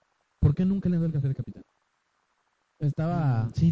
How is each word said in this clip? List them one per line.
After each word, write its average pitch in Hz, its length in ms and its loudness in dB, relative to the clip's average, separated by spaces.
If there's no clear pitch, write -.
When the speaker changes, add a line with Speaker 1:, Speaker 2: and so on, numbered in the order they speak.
Speaker 1:
¿Por 143 140 4
qué 185 100 0
nunca 190 240 0
le 175 80 0
han 165 60 0
dado 170 60 0
el 160 60 -2
gafé 139 140 -2
de 135 60 -2
capitán? - 280 -12
Speaker 2:
Estaba, 143 760 -2
Speaker 1:
Si, 165 180 4